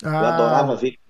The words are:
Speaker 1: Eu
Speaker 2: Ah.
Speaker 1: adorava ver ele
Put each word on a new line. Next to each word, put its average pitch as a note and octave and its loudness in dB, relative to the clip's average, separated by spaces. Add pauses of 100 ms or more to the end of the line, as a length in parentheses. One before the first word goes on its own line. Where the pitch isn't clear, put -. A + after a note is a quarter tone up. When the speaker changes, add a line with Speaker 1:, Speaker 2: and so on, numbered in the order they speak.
Speaker 1:
Eu D#3 -8
Speaker 2:
Ah. E3 0
Speaker 1:
adorava D#3 2
ver B2+ -4
ele - -10 (100)